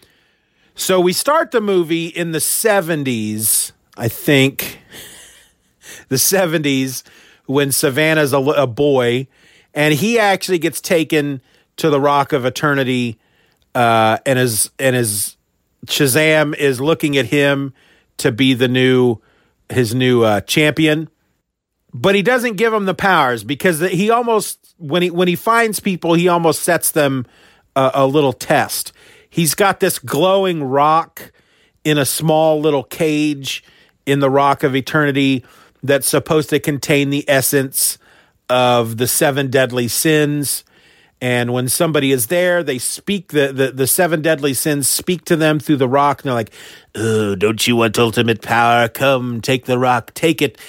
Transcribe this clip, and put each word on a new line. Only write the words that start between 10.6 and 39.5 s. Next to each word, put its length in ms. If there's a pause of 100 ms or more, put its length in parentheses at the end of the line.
taken 640 (340)
to 140
the 100
Rock 320
of 140
Eternity, 720 (560)
uh, 500
and 140
his, 400
and 180
his 400 (480)
Shazam 720
is 240
looking 380
at 80
him 480 (440)
to 140
be 220
the 140
new, 500 (500)
his 260
new, 280
uh, 180
champion. 680 (840)
But 220
he 80
doesn't 340
give 160
him 140
the 80
powers 500
because 360
the, 100
he 180
almost, 720
when 240
he, 80
when 180
he 80
finds 420
people, 360
he 120
almost 360
sets 280
them 360 (500)
a, 160
a 140
little 260
test. 640 (340)
He's 260
got 260
this 180
glowing 640
rock 680 (520)
in 140
a 80
small 540
little 240
cage 800 (440)
in 140
the 100
Rock 320
of 120
Eternity 720 (380)
that's 260
supposed 420
to 100
contain 500
the 180
essence 720 (500)
of 500
the 80
seven 440